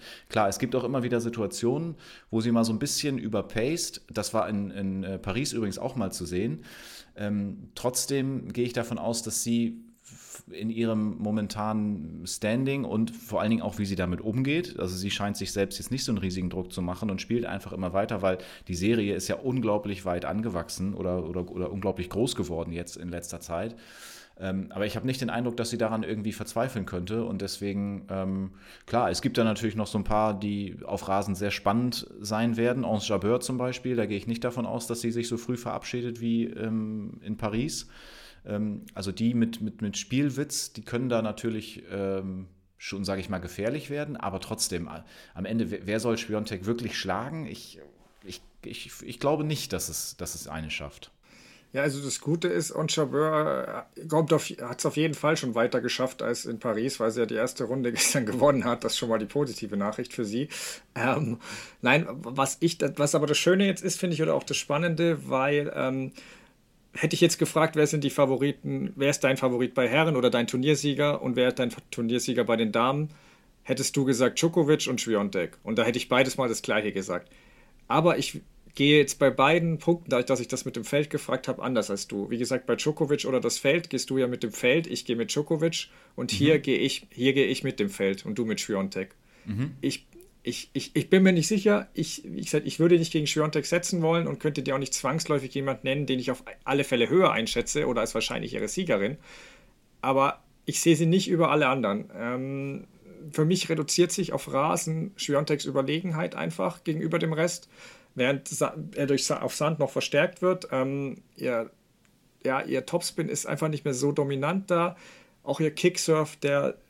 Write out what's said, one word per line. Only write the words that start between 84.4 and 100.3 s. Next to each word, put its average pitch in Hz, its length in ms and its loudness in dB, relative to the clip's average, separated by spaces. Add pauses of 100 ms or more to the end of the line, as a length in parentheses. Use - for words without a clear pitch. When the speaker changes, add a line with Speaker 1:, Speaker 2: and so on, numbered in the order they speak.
Speaker 2:
dem 113 80 0
Feld, 147 380 2
ich - 160 -4
gehe 120 100 0
mit 117 180 -2
Djokovic 156 580 0 (260)
und - 160 -4
hier 147 240 6
Speaker 1:
Mhm. 143 60 0
Speaker 2:
gehe 127 160 4
ich, - 320 0
hier 131 240 2
gehe 135 120 6
ich 127 160 0
mit 135 160 -2
dem 101 100 2
Feld 98 380 -2
und 107 100 -4
du 123 80 0
mit 107 140 -2
Swiatek. 95 560 -2 (300)
Speaker 1:
Mhm. 120 360 -4
Speaker 2:
Ich, - 280 -4 (340)
ich, - 300 -6
ich, - 220 -4
ich 151 140 0
bin 190 140 8
mir 185 100 10
nicht 165 140 4
sicher, 208 480 4
ich, - 300 -4
wie - 160 -8
gesagt, 156 260 0
ich - 140 -2
würde 170 180 8
nicht 160 140 0
gegen 151 160 0
Swiatek 151 360 2
setzen 175 380 0
wollen 165 240 4
und 143 140 -4
könnte 143 240 0
dir 135 100 0
auch 135 60 2
nicht 135 120 -4
zwangsläufig 135 640 0
jemand 135 300 -2
nennen, 139 220 0
den 131 120 2
ich 127 140 0
auf 123 100 -8 (220)
alle 139 180 4
Fälle 117 260 4
höher 165 220 8
einschätze 117 560 0
oder 117 140 2
als 117 120 0
wahrscheinlich 113 420 -2
ihre 104 120 -2
Siegerin. 127 520 2 (840)
Aber 135 420 4 (220)